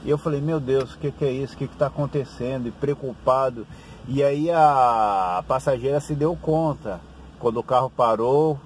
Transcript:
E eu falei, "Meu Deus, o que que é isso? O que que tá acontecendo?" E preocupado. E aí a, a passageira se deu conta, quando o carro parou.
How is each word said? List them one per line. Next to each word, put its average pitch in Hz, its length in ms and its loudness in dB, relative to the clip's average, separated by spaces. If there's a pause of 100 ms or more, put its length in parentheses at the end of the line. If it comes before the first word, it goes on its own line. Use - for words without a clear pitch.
E 131 60 -4
eu 147 80 2
falei, 147 220 -4
"Meu 156 200 -2
Deus, 131 340 -2
o - 40 -20
que 143 120 -4
que 139 140 -6
é 139 60 0
isso? 131 240 -6
O - 20 -18
que 135 120 -6
que - 80 -16
tá 147 100 0
acontecendo?" 131 800 -6
E - 20 -6
preocupado. 131 960 -2 (420)
E 139 140 0
aí 147 280 2
a, 113 880 4
a 90 80 -4
passageira 131 540 0
se 147 140 -6
deu 151 220 0
conta, 151 640 -2 (380)
quando 117 200 0
o 117 40 -4
carro 127 280 2
parou. 131 760 2